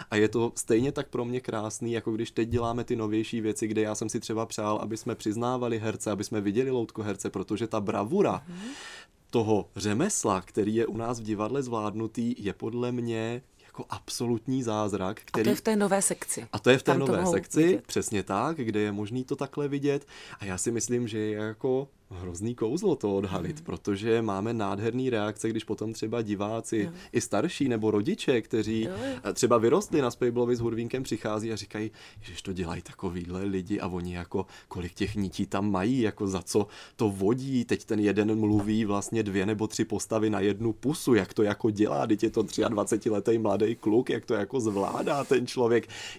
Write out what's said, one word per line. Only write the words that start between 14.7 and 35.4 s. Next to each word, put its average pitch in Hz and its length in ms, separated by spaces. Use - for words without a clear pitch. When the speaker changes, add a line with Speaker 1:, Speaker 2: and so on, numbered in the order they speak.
Speaker 2:
A - 20
to - 60
Speaker 1:
který - 240
Speaker 2:
je - 60
v - 40
té 220 160
nové 196 260
sekci. - 500
Speaker 1:
A - 60
to 123 120
je 135 80
v - 40
té - 100
Speaker 2:
Tam 135 80
to 135 60
Speaker 1:
nové 110 140
Speaker 2:
mohou - 120
Speaker 1:
sekci, 120 340
Speaker 2:
vidět. 190 200
Speaker 1:
přesně 98 360
tak, 123 340
kde 110 240
je 104 120
možný 104 320
to 139 120
takhle 143 320
vidět. 139 380
A 101 40
já 92 140
si - 120
myslím, 120 380
že 110 100
je 107 180
jako 127 520
hrozný 92 440
kouzlo 151 420
to 101 200
odhalit, 95 400
Speaker 2:
Mhm. - 80
Speaker 1:
protože 104 580
máme 107 320
nádherný 113 560
reakce, 107 380
když 113 160
potom 110 280
třeba 113 300
diváci, 107 560
Speaker 2:
Jo. 95 140
Speaker 1:
i 117 80
starší 135 480
nebo 110 220
rodiče, 117 500
kteří, 110 420
Speaker 2:
Jo, 117 80
jo. 247 340
Speaker 1:
eh, 98 80
třeba 117 260
vyrostli 147 440
na 120 80
Spejblovi 123 460
s 113 40
Hurvínkem, 117 420
přichází 110 500
a 107 40
říkají: 107 340
„Ježiš, 90 220
to 98 100
dělají 87 300
takovýhle 90 600
lidi 98 360
a 95 80
oni 90 260
jako, 90 320
kolik 90 260
těch 104 220
nití 98 300